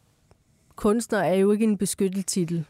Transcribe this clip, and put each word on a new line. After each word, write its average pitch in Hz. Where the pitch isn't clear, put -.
kunstner 220
er 165
jo 190
ikke 214
en 214
beskyttet 190
titel. 170